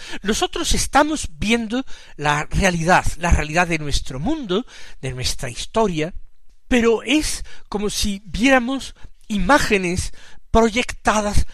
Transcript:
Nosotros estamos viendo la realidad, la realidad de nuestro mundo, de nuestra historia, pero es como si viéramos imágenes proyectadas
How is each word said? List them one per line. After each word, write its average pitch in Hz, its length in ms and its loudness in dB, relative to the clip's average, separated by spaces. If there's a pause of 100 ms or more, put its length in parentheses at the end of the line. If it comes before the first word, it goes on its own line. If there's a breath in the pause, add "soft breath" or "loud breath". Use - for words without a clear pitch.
(220 loud breath)
Nosotros 294 520 0
estamos 302 540 2 (100)
viendo 226 460 0 (320 loud breath)
la 147 280 0
realidad, 170 600 2 (140)
la 170 120 2
realidad 156 360 2
de 165 140 -2
nuestro 139 400 -2
mundo, 233 440 -2 (360 loud breath)
de 131 120 -6
nuestra 127 380 -4
historia, 180 640 -2 (540)
pero 233 340 4
es 294 420 0 (240 loud breath)
como 208 220 -4
si 202 340 -4
viéramos 254 720 0 (380 soft breath)
imágenes 190 800 2 (380 loud breath)
proyectadas 214 1040 2